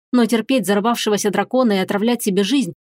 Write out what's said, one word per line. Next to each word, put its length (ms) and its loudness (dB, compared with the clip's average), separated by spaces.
Но 140 4
терпеть 380 0
взорвавшегося 680 0
дракона 420 0
и 40 2
отравлять 460 -2
себе 200 0
жизнь 300 -2